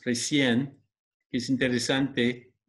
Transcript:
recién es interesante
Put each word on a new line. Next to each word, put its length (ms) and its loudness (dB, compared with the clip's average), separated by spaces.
recién 800 0
es 140 -4
interesante 1040 0